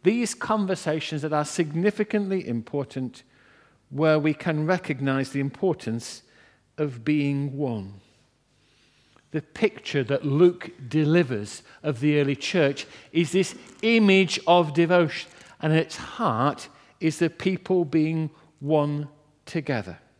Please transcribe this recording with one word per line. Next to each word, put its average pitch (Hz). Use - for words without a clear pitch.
these 226
conversations 165
that 151
are 151
significantly 190
important 127
where 156
we 151
can 156
recognize 139
the 139
importance 135
of 131
being 143
one. 107
The 156
picture -
that 135
Luke 170
delivers 147
of 143
the 147
early 139
church 143
is 165
this 190
image 202
of 165
devotion, 170
and 156
at 160
its -
heart 139
is 160
the 170
people 185
being 160
one 147
together 120